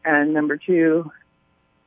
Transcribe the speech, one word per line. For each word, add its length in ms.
and 280
number 240
two, 540